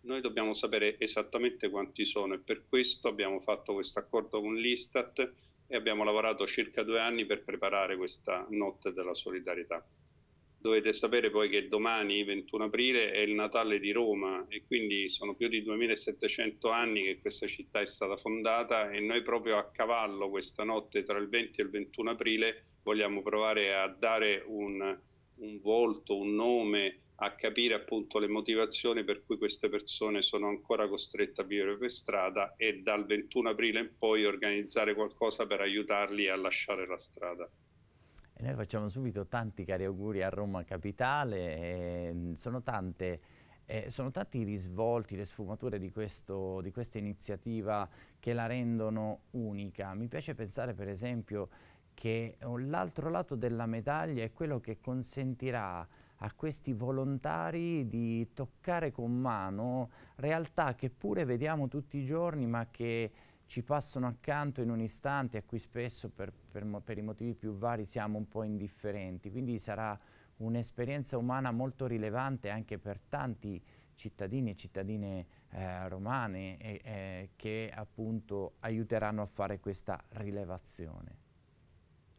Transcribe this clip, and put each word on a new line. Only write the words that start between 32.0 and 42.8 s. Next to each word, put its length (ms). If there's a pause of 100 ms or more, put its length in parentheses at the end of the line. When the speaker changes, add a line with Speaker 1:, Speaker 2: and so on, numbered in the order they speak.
Speaker 1:
e 240
dal 240
ventuno 440
aprile 300
in 180
poi 280
organizzare 680
qualcosa 540
per 140
aiutarli 680
a 80
lasciare 500
la 120
strada. 520 (880)
Speaker 2:
E 60
noi 120
facciamo 340
subito 380
tanti 360
cari 220
auguri 380
a 60
Roma 360
Capitale. 920
E, 560
mm, 200
sono 280
tante, 600 (440)